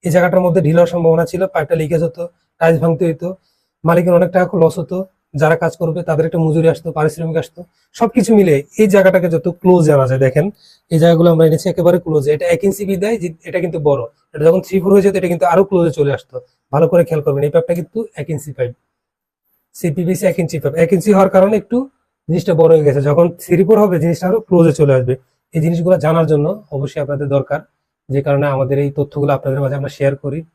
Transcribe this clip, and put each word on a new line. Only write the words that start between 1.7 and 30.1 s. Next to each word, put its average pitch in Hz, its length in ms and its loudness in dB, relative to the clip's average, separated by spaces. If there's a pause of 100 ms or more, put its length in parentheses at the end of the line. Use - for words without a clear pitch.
লিকেজ 156 280 -2
হতো, 170 200 -6 (380)
টাইলস 165 200 2
ভাঙতে 165 240 0
হইতো, 165 220 -4 (560)
মালিকের 170 340 2
অনেক 175 140 2
টাকা 180 140 0 (180)
লস 160 180 0
হতো, 180 160 -8 (360)
যারা 156 240 2
কাজ 165 240 -4
করবে 160 220 -4
তাদের 160 220 -2
একটা 165 200 -4
মজুরি 160 280 0
আসতো, 160 140 -10 (100)
পারিশ্রমিক 160 400 -4
আসতো, - 220 -10 (360)
সবকিছু 233 400 0
মিলে 185 200 4 (260)
এই 214 120 4
জায়গাটাকে 185 400 4
যত 165 140 -2 (140)
ক্লোজ 180 280 4
আনা 139 180 4
যায়, 131 180 -2
দেখেন 151 200 0 (460)
এই 165 100 0
জায়গাগুলো 170 300 4
আমরা 160 160 4
এনেছি 160 260 0
একেবারে 175 260 2
ক্লোজে। 151 340 -2
এটা 151 200 -4
এক 165 100 -2
ইঞ্চি 196 260 -2
বিদায় 196 300 -2
যে 175 80 -8 (180)
এটা 170 180 -6
কিন্তু 165 140 -6 (100)
বড়, 139 140 0 (320)
এটা 151 120 -6
যখন 175 180 4
থ্রি 190 160 -4
ফোর 185 140 0
হয়ে 196 120 4
যেত, 196 120 0
এটা 185 140 -2
কিন্তু 180 200 -2
আরো 185 180 2
ক্লোজে 170 280 0
চলে 143 160 0
আসতো। - 220 -12 (380)
ভালো 160 180 2
করে 175 140 2
খেয়াল 156 180 -4
করবেন, 139 200 -2
এই 147 100 -2
পাইপটা 165 260 0
কিন্তু 175 200 -10 (220)
এক 139 80 -10
ইঞ্চি 147 280 -10
পাইপ, 123 140 -4 (1040)
সিপিবিসি 175 560 -4
এক - 80 -4
ইঞ্চি 165 200 -4
পাইপ। 143 140 -4 (100)
এক 165 100 0
ইঞ্চি 190 220 0
হওয়ার 190 200 4
কারণে 202 260 4
একটু 233 160 -4 (520)
জিনিসটা 175 320 -2
বড় 165 120 6
হয়ে 156 140 4
গেছে, 139 220 0
যখন 165 160 4 (140)
থ্রি 175 260 0
ফোর 220 180 4
হবে 180 200 0
জিনিসটা 170 240 -2
আরো 202 180 0
ক্লোজে 165 340 4
চলে 143 160 4
আসবে। 127 180 0 (400)
এই 160 80 -2
জিনিসগুলো 170 340 0 (100)
জানার 160 260 2
জন্য 147 140 2 (260)
অবশ্যই 139 320 -8
আপনাদের 143 320 -6
দরকার, 139 240 -2 (500)
যে 139 160 -2
কারণে 143 200 0 (100)
আমাদের 135 240 -2
এই 143 180 -2
তথ্যগুলো 143 360 -4
আপনাদের 135 280 -4
মাঝে 135 180 -4
আমরা 135 180 -8
শেয়ার 139 160 -2 (100)